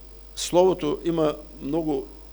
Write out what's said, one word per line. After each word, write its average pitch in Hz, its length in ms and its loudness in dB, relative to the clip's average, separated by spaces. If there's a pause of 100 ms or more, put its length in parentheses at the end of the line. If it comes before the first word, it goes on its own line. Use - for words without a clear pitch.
(360)
Словото 165 720 2
има 160 300 2 (260)
много 147 460 -2 (260)